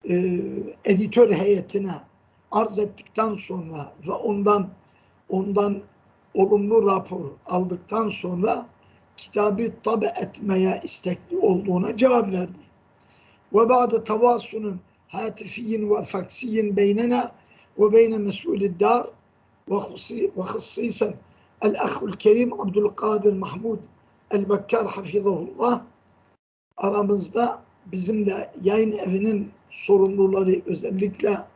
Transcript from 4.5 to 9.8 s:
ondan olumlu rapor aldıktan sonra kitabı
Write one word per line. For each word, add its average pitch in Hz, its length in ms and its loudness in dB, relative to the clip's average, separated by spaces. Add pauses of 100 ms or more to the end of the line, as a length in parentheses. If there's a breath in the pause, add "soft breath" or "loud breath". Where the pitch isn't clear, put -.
ondan 202 520 0 (520)
olumlu 202 520 4
rapor 185 360 0 (240)
aldıktan 185 640 -4
sonra 180 580 -2 (500 soft breath)
kitabı 208 540 0 (120)